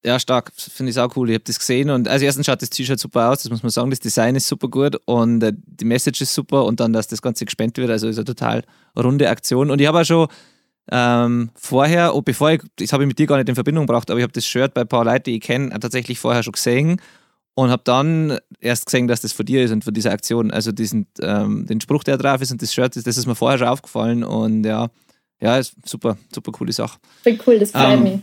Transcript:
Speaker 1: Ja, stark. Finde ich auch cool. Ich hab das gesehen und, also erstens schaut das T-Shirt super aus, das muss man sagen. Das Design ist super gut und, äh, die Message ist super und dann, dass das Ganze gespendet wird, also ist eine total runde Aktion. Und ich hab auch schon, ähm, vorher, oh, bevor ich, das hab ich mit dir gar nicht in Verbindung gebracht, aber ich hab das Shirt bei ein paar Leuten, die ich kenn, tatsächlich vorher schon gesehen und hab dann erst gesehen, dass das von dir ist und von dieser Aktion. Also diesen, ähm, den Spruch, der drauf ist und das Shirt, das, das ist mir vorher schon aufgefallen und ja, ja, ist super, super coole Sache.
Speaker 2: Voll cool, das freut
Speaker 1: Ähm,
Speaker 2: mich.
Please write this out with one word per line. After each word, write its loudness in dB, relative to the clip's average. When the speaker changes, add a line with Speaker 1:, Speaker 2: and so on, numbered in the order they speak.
Speaker 1:
Ja, 0
stark. 0
Finde -8
ich -4
auch 0
cool. 0
Ich 2
hab -6
das -6
gesehen 0
und, 0
also 2
erstens 0
schaut 0
das -8
T-Shirt -4
super 0
aus, 0
das -10
muss -6
man -2
sagen. -2
Das -4
Design 0
ist -2
super -4
gut 0
und, 2
äh, 2
die -12
Message 0
ist -4
super 0
und -2
dann, 2
dass 0
das -10
Ganze -4
gespendet -6
wird, -2
also -2
ist -4
eine -4
total -4
runde 2
Aktion. 0
Und 0
ich 6
hab 2
auch 4
schon, 4
ähm, 2
vorher, 2
oh, 0
bevor 2
ich, 2
das -4
hab 2
ich 2
mit 0
dir 4
gar 4
nicht 0
in -2
Verbindung 0
gebracht, 0
aber 0
ich 2
hab -6
das -4
Shirt 0
bei 0
ein -2
paar 2
Leuten, 2
die -4
ich -6
kenn, -2
tatsächlich -6
vorher 0
schon -6
gesehen 0
und 2
hab 0
dann 2
erst -2
gesehen, 2
dass 0
das -6
von -6
dir 2
ist 2
und -2
von -4
dieser 0
Aktion. 0
Also -2
diesen, -2
ähm, -2
den -2
Spruch, -2
der 0
drauf 0
ist -4
und -6
das -4
Shirt, 0
das, -8
das -2
ist -4
mir -2
vorher 2
schon 2
aufgefallen -2
und 0
ja, -2
ja, 2
ist -4
super, -4
super -10
coole -6
Sache. -6
Speaker 2:
Voll 4
cool, 6
das 2
freut 4
Speaker 1:
Ähm, 6
Speaker 2:
mich. 2